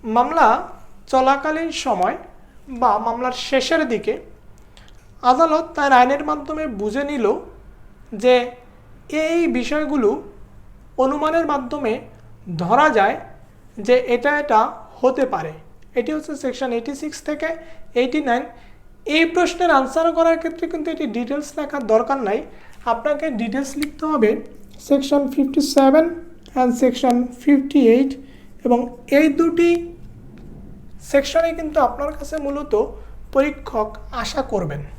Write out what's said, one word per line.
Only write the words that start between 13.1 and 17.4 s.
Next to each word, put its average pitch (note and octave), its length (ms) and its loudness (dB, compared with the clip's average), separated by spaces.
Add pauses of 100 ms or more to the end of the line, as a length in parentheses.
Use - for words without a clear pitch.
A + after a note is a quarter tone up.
যে B3 100 6 (180)
এটা, B3 160 0 (120)
এটা A3 180 4 (400)
হতে C4 320 2
পারে। D#3+ 200 -6 (460)
এটি A#3 180 -2
হচ্ছে D4+ 160 -8 (100)
সেকশন B3+ 340 -4
এইটি A#3 160 -6 (100)
সিক্স D4+ 160 -8 (100)
থেকে D4+ 200 -4 (520)